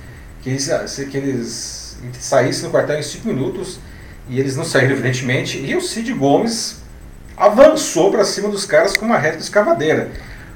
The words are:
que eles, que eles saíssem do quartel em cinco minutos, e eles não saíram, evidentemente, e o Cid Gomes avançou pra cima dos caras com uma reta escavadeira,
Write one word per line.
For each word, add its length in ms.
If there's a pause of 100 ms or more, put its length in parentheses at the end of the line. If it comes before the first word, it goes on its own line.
(420)
que 80
eles, 180 (420)
que 80
eles 800 (220)
saíssem 460
do 60
quartel 280
em 40
cinco 240
minutos, 520 (480)
e 120
eles 160
não 80
saíram, 300
evidentemente, 680
e 160
o 60
Cid 320
Gomes 680 (540)
avançou 760
pra 140
cima 260
dos 160
caras 300
com 100
uma 120
reta 200
escavadeira, 720 (440)